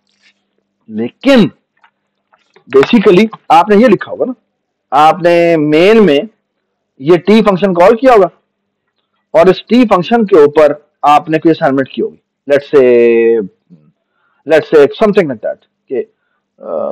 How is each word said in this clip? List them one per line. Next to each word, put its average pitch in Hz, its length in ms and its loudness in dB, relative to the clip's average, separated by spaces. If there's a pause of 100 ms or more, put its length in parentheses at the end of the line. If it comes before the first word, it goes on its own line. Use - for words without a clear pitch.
(880)
लेकिन 240 600 -2 (1160)
basically 190 580 2 (260)
आपने 175 240 2
ये 240 120 4
लिखा 175 220 -2
होगा 101 140 -8
ना, 254 100 -10 (580)
आपने 170 680 0
main 165 460 2
में 147 240 -2 (720)
ये 160 180 0
t 214 240 0
function 190 320 -2
call 190 220 2
किया 254 160 0
होगा 190 180 2 (1040)
और 170 140 2
इस 175 200 -2
t 247 180 2
function 214 400 -2
के 165 180 2
ऊपर 147 300 0 (340)
आपने 147 300 0
कोई 165 140 0
assignment 139 420 -4
की 107 80 -6
होगी, - 180 -10 (280)
let's 139 200 -2
say, 117 800 0 (1000)
let's 151 240 -2
say 147 160 2 (100)
something 202 340 -2
like 113 120 -12
that, - 220 -12 (260)
कि, 135 60 -8
अ, - 720 -16 (240)